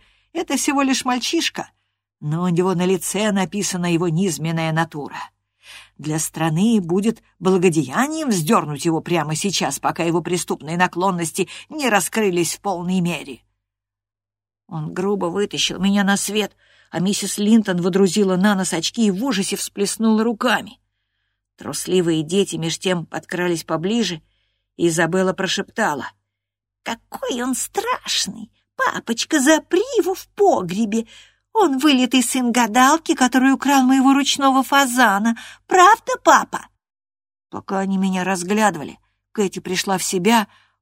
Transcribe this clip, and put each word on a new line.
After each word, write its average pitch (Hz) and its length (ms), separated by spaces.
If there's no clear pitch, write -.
Это 330 240
всего 277 260
лишь 262 220
мальчишка». - 680
Но 151 220
у 180 60
него 180 260
на 175 100
лице 190 460
написана 190 640
его 170 160
низменная 165 640
натура. 160 580
Для 151 200
страны 165 640
будет 196 420
благодеянием 190 920
вздёрнуть 160 540
его 160 160
прямо 156 360
сейчас, 175 420
пока 151 240
его 165 200
преступные 165 540
наклонности 175 720
не 285 200
раскрылись 185 680
в - 40
полной 185 400
мере. 147 420
Он 160 260
грубо 185 340
вытащил 180 540
меня 196 220
на 196 140
свет, 202 400
а 165 100
миссис 190 380
Линтон 208 420
водрузила 190 560
на 202 180
нос 190 180
очки 185 340
и 202 40
в 190 140
ужасе 196 320
всплеснула 220 680
руками. 214 540
Трусливые 165 640
дети 170 340
меж 160 220
тем 180 280
подкрались 170 580
поближе, 175 580
и 170 120
Изабелла 175 440
прошептала: 185 760
Какой 240 600
он 254 120
страшный! - 1000
Папочка, - 640
запри 302 400
его 370 160
в - 140
погребе! 226 800
«Он 330 260
вылитый 262 440
сын 247 300
гадалки, 254 600
который 262 380
украл 269 300
моего 262 320
ручного 269 480
фазана. 240 760
Правда, 381 460
папа?» - 460
Пока 190 280
они 190 180
меня 185 280
разглядывали, 185 720
Кэти 190 280
пришла 185 380
в - 40
себя, 202 460